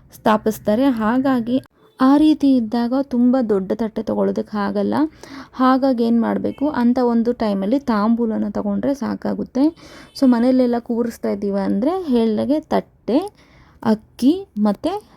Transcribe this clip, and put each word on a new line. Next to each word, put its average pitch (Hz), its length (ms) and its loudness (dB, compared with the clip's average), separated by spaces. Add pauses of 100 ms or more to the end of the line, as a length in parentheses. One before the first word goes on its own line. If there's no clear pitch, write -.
(120)
ಸ್ಥಾಪಿಸ್ತಾರೆ. 214 720 0
ಹಾಗಾಗಿ 247 800 0 (400)
ಆ 269 160 6
ರೀತಿ 302 380 4
ಇದ್ದಾಗ 233 460 -2
ತುಂಬ 247 360 2 (120)
ದೊಡ್ಡ 196 260 0
ತಟ್ಟೆ 220 280 -4
ತಗೊಳ್ಳೋದಕ್ಕೆ 208 540 -2
ಆಗಲ್ಲ. 202 360 -2 (600)
ಹಾಗಾಗಿ 254 500 2
ಏನ್ 233 180 2
ಮಾಡ್ಬೇಕು, 208 480 -2
ಅಂತ 240 340 0
ಒಂದು 233 300 0
ಟೈಮಲ್ಲಿ 208 460 -2
ತಾಂಬೂಲನ 220 720 0
ತಗೊಂಡ್ರೆ 202 420 -2
ಸಾಕಾಗುತ್ತೆ. 208 680 -4 (540)
So 277 100 0
ಮನೆಯಲ್ಲೆಲ್ಲ 247 540 4
ಕೂರಿಸ್ತಾ 233 500 -4
ಇದ್ದೀವಿ 202 360 -4
ಅಂದ್ರೆ 202 260 0 (120)
ಹೇಳ್ದಾಗೆ 226 560 0
ತಟ್ಟೆ, - 580 -4 (640)
ಅಕ್ಕಿ, 269 640 0 (100)
ಮತ್ತೆ 214 440 -2 (160)